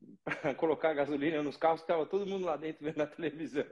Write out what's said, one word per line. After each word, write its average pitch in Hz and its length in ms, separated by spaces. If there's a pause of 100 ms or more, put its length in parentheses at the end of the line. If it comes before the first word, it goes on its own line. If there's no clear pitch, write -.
<laughs> - 220
pra 143 320
colocar 160 380
gasolina 147 500
nos 139 140
carros, 165 260
tava 165 220
todo 196 200
mundo 190 200
lá 160 100
dentro 156 300
vendo 151 160
a 147 60
televisão." 147 640